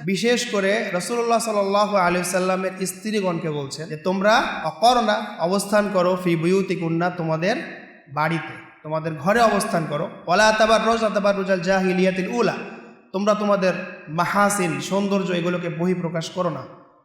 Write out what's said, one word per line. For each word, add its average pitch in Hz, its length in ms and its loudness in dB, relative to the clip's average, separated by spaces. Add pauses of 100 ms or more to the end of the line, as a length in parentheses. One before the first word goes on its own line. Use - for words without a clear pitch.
বিশেষ 220 460 0
করে 202 420 0
রাসূলুল্লাহ 233 460 0
সাল্লাল্লাহু 202 580 0
আলাইহি 180 220 2
ওয়াসাল্লামের 185 680 -2
স্ত্রীগণকে 180 640 -4
বলছেন 147 380 -8
যে 156 80 -8
তোমরা 196 460 2 (200)
ওয়াকারনা, 220 640 2 (120)
অবস্থান 196 540 0
করো, 180 320 2
ফি 170 120 2
বুয়ুতিকুন্না, 175 720 0
তোমাদের 170 460 -2 (580)
বাড়িতে, 160 520 -4 (160)
তোমাদের 156 320 -6
ঘরে 190 260 2
অবস্থান 190 500 2
করো, 151 180 -4 (180)
ওয়ালা 214 320 6
তাবাররাজনা 220 520 4
তাবাররুজাল 196 500 2
জাহিলিয়াতিল 185 720 2
উলা, 226 200 2 (600)
তোমরা 202 220 2
তোমাদের 196 380 2 (360)
মাহাসিন, 175 720 0
সৌন্দর্য, 190 520 0
এগুলোকে 175 360 -2
বহিঃপ্রকাশ 165 600 -2
করো 180 200 -2
না, 135 120 -8 (420)